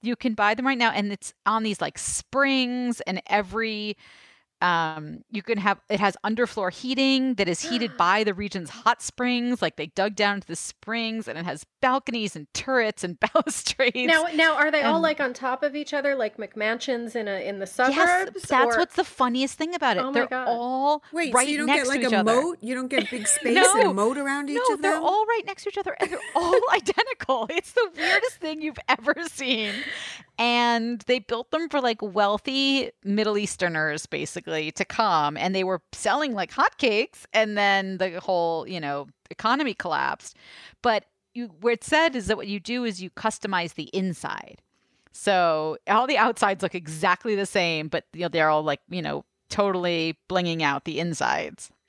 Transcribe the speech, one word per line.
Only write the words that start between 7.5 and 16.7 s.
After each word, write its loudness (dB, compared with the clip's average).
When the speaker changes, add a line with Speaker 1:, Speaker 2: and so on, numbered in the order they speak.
Speaker 1:
heated -2
Speaker 2:
<gasps> -18
Speaker 1:
by 4
the 0
region's -6
hot 0
springs. -2
Like, 0
they -6
dug -2
down 2
into -12
the -8
springs, -6
and -6
it -6
has -8
balconies 0
and -12
turrets 0
and -6
<laughs> 0
balustrades. 0
Speaker 2:
Now, 4
now, 6
are 4
they 2
all, 4
Speaker 1:
And 2
Speaker 2:
like, 2
on 0
top -4
of -2
each -6
other, 0
like -2
McMansions -4